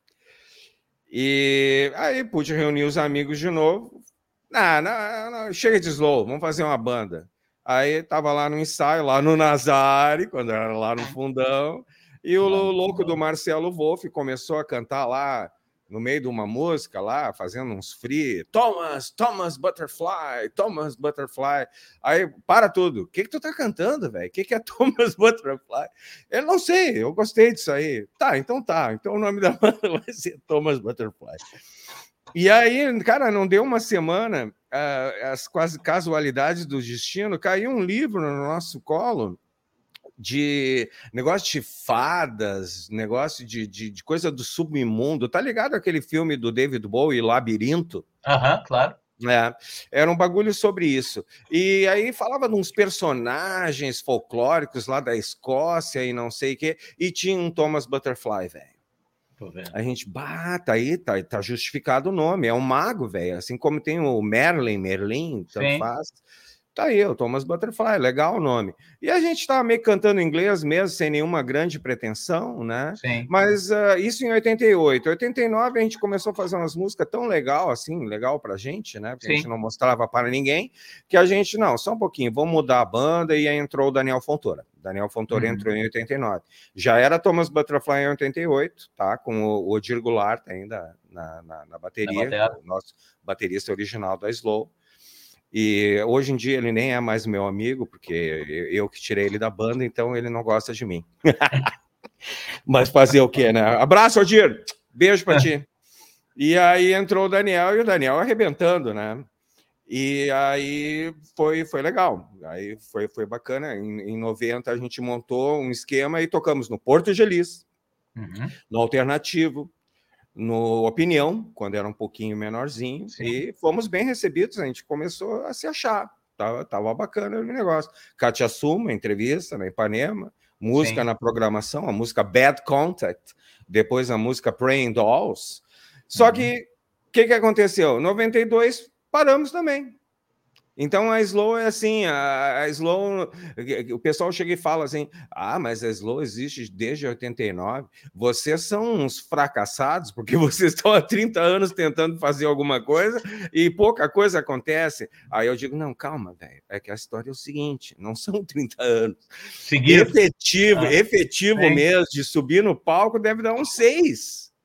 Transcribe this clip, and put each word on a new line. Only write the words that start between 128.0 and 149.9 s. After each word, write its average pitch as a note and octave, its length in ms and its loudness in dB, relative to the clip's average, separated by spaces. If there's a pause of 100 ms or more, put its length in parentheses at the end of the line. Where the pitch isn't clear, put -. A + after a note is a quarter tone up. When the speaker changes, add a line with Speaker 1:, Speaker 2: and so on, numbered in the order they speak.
Speaker 1:
Katia A#2+ 320 0
Suma, E3+ 440 -2
entrevista A2 640 -4
na F#2+ 100 -6
Ipanema, A2 640 -4 (280)
música A#2+ 420 0
Speaker 2:
Sim. A#2+ 60 0
Speaker 1:
na A2+ 80 0
programação, A2+ 760 -2
a - 20 -2
música A2 320 0
Bad B2+ 420 4
Contact, C#3+ 680 -2 (340)
depois B2 440 2
a A2+ 60 0
música A#2+ 360 -2
Praying B2+ 400 2
Dolls. B2 680 0 (460)
Só A#3 200 8
Speaker 2:
Uhum. A#3 60 6
Speaker 1:
que, A#3+ 340 -4 (400)
o - 40 -20
que A#3 140 6
que A#3 80 4
aconteceu? G3+ 680 4
Noventa A3 380 0
e A3+ 60 4
dois, A#3 440 2 (200)
paramos C#4+ 420 4
também. C#4+ 440 -4 (800)
Então F#3+ 340 0
a A3 100 2
Slow G#3 360 0
é A3+ 100 -2
assim, A3 380 0
a, C#3 560 0
a D3+ 80 0
Slow, F3+ 600 -2 (640)
o A#2+ 60 -6
pessoal E3+ 320 0
chega E3+ 220 -4
e E3 40 -4
fala D#3+ 280 -2
assim, D3 220 -6 (220)
"Ah, A2 300 -6
mas A#2 240 -6
a A2+ 60 -2
Slow A2 320 -6
existe B2 500 -10
desde A#2+ 340 -6
oitenta A#2+ 380 -8
e G#2 80 -2
nove. G2+ 360 -6 (280)
Vocês B2 480 0
são A3 320 -2
uns C#3 240 -2
fracassados, C#3+ 920 -2